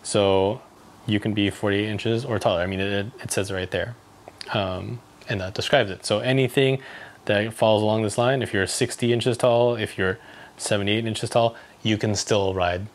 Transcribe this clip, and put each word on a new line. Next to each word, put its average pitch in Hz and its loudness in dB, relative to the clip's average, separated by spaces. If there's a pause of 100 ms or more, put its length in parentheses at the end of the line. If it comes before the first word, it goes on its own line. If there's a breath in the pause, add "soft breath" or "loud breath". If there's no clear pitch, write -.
So 98 2 (440)
you 107 0
can 107 -2
be 101 2
forty-eight 104 -2
inches 113 -2
or 113 -2
taller. 92 2
I 90 0
mean, 95 -4
it, 101 -2 (140)
it - -10
says 98 -2
it - -6
right 92 -6
there. 95 -4 (580)
Um, 98 -4 (300)
and 104 -4
that 95 -8
describes 117 2
it. 90 -12
So 107 0
anything 131 2 (440 loud breath)
that 104 0
falls 110 4
along 107 2
this 107 -2
line, 127 2
if - -4
you're 98 2
sixty 120 0
inches 120 0
tall, 120 4
if 107 -6
you're 92 0 (400 loud breath)
seventy-eight 104 0
inches 110 -4
tall, 117 2 (280 loud breath)
you 107 2
can 107 0
still 98 0
ride 90 -2